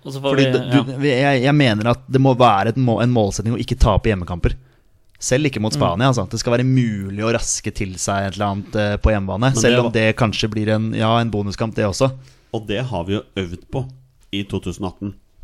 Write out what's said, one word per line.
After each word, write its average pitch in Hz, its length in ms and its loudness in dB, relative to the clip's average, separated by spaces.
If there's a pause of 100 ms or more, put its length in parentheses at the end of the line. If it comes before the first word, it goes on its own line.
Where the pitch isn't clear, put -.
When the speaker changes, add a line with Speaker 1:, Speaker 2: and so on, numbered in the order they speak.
Speaker 1:
og 139 80 -14
så 135 80 -10
får 135 100 -2
Speaker 2:
Fordi 135 140 2
Speaker 1:
vi, 131 80 0
Speaker 2:
det, 127 80 2 (140)
Speaker 1:
ja. 139 80 2
Speaker 2:
du, 135 160 -8
vi, 143 100 0
jeg, 135 340 2
jeg 143 120 2
mener 117 360 2
at 120 200 -2
det 131 100 4
må 131 160 4
være 110 320 4
et 113 80 0
må-, 117 260 2
en 123 100 4
målsetning 107 420 0
å 98 60 -4
ikke - 180 -4
tape 98 320 4
hjemmekamper. 87 440 -2 (640)
Selv 143 280 0
ikke 131 140 -4
mot 107 120 -2
Speaker 1:
Mm. 147 80 -2
Speaker 2:
Spania, 98 280 2
altså. 117 160 2
At 90 60 -10
det 113 100 -4
skal 120 180 -2
være 127 80 2
mulig 104 580 0
å 117 100 0
raske - 400 -4
til 95 220 -6
seg 98 320 -2
et 95 60 -8
eller 104 120 -2
annet, 101 300 -4
eh, 104 200 0
på 110 140 2
hjemmebane. 95 300 -2
Speaker 3:
Men 131 160 2
Speaker 2:
Selv 117 180 4
Speaker 3:
det 123 40 2
Speaker 2:
om 123 60 4
Speaker 3:
var 117 80 -2
Speaker 2:
det 110 240 2
kanskje 107 340 0
blir 107 240 -2
en, 110 200 0
ja, 110 240 2
en 117 120 0
bonuskamp, 101 440 -4
det 113 120 0
også. 131 260 0 (400)
Speaker 3:
Og 107 140 -6
det 110 200 -2
har 90 180 -4
vi 98 100 -2
jo 110 80 -2 (140)
øvd 90 220 -6 (120)
på 131 180 -6 (440)
i 196 120 -4
to 196 160 -4
tusen 90 240 -6
og 92 100 -6
atten. 101 200 -10 (300)